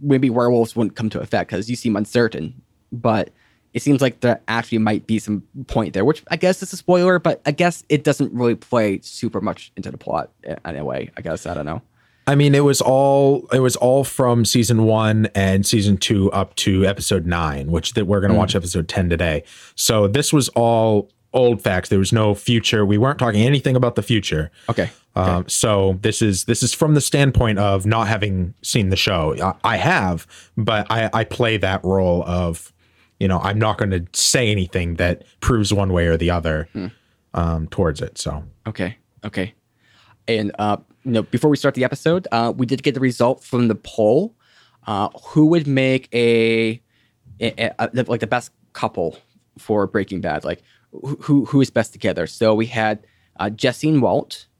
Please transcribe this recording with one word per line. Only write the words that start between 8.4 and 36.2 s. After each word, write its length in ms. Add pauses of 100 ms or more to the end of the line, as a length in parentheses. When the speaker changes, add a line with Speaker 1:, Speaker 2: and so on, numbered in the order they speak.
Speaker 1:
play 480
super 380
much 360
into 140
the 80
plot 320 (140)
in, 200
in 120
a 80
way, 320
I 40
guess. 240
I 100
don't 120
know. 160 (440)
Speaker 2:
I 100
mean, 180
it 100
was 160
all, 720
it 60
was 180
all 260
from 440
season 380
one 500
and 320
season 320
two 340
up 240
to 300
episode 400
nine, 440
which 240
that 120
we're 160
gonna 120
Speaker 1:
Mm. 40
Speaker 2:
watch 180
episode 320
ten 220
today. 320 (320)
So 340
this 240
was 180
all 600 (240)
old 260
facts. 300
There 80
was 140
no 220
future. 520
We 100
weren't 220
talking 240
anything 340
about 200
the 60
future. 480 (200)
Speaker 1:
Okay. 180 (280)
Speaker 2:
Um, 120 (120)
Speaker 1:
Okay. 80
Speaker 2:
so 520
this 220
is, 220
this 180
is 100
from 220
the 60
standpoint 580
of 260
not 240
having 540
seen 260
the 80
show. 460
I, 320
I 20
have, 500 (300)
but 340
I, 220
I 120
play 340
that 260
role 400
of, 480 (480)
you 80
know, 120
I'm 180
not 200
gonna 220 (140)
say 360
anything 440
that 300 (160)
proves 340
one 180
way 140
or 100
the 140